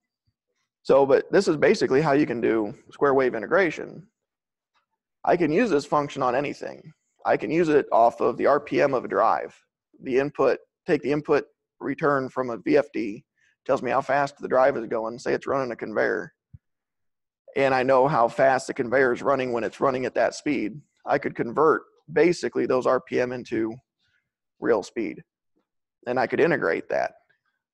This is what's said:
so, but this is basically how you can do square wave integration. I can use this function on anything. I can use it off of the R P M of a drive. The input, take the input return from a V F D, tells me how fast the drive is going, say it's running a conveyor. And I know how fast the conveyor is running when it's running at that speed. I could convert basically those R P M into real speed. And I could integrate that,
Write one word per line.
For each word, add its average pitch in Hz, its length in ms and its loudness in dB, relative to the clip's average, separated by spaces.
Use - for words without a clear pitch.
so, 139 240 4
but 135 240 2
this 190 160 2
is 165 100 2
basically 151 440 2
how 156 120 2
you 143 140 2
can 120 140 -4
do 110 340 -2
square 143 240 0
wave 131 200 2
integration. 160 720 -4
I 160 120 2
can 165 160 0
use 214 180 2
this 143 160 0
function 143 360 -2
on 123 120 0
anything. 131 580 -8
I 120 140 2
can 107 120 -6
use 160 200 2
it 147 200 4
off 117 300 4
of 123 160 0
the - 80 -4
R 143 160 4
P 143 220 -2
M 143 100 2
of 113 140 -2
a - 20 -10
drive. 98 500 0
The 131 160 -2
input, 139 400 0
take 143 140 0
the 123 100 -4
input 147 360 0
return 139 480 -2
from 131 220 -6
a 113 80 -8
V 143 180 0
F - 160 0
D, 107 320 -8
tells - 180 0
me 123 80 -4
how 120 120 0
fast 143 360 -2
the - 100 -10
drive 135 280 2
is 113 100 -8
going, 113 320 -6
say - 140 -4
it's 127 140 -4
running 131 260 -4
a 113 40 -12
conveyor. 107 580 -4
And 135 180 2
I 127 80 0
know 131 240 4
how 120 220 2
fast 131 380 2
the 147 80 -8
conveyor 123 400 0
is 101 80 -8
running 127 300 -2
when 117 120 -4
it's - 160 -6
running 131 240 0
at 110 120 -6
that - 180 0
speed. 117 440 -6
I 120 100 0
could 147 180 -4
convert 120 500 0
basically 131 540 0
those 127 200 0
R 127 140 2
P 127 200 -4
M 123 120 -2
into 113 420 -6
real 113 220 0
speed. 110 400 -8
And 123 140 -2
I 120 60 0
could 117 140 0
integrate 131 500 0
that, - 220 -4